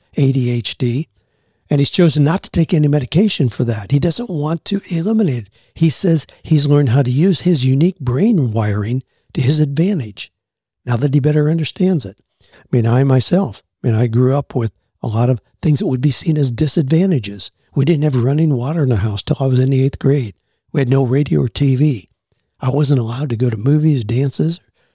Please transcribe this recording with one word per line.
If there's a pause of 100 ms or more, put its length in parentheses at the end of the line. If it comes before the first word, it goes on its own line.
(160)
A
D
H
D, (640)
and
he's
chosen
not
to
take
any
medication
for
that.
He
doesn't
want
to
eliminate
it. (240)
He
says (160)
he's
learned
how
to
use
his
unique
brain
wiring (320)
to
his
advantage (520)
now
that
he
better
understands
it. (240)
I
mean,
I
myself, (200)
I
mean,
I
grew
up
with (300)
a
lot
of (220)
things
that
would
be
seen
as
disadvantages. (240)
We
didn't
have
running
water
in
the
house
till
I
was
in
the
eighth
grade. (380)
We
had
no
radio
or
T
V. (500)
I
wasn't
allowed
to
go
to
movies,
dances, (340)